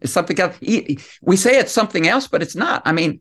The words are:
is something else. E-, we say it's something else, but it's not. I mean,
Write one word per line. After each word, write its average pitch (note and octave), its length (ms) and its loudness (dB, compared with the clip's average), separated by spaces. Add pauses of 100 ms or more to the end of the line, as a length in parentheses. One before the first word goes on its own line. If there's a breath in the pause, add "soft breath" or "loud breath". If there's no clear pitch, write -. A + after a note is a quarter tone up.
is - 120 -6
something F3 260 -2
else. F3+ 220 -2
E-, D3+ 380 -2 (240 loud breath)
we F#3 140 4
say B3 220 4
it's - 140 0
something G3 340 0
else, B3+ 220 0
but E3 140 0
it's D#3+ 120 -8
not. A#3 300 -2
I D#3 80 2
mean, D#3+ 280 -2